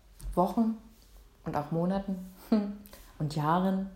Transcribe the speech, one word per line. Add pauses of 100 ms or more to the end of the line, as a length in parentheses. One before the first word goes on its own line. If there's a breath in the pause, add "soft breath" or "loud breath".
(340)
Wochen (680)
und
auch
Monaten (180)
<laughs>
und
Jahren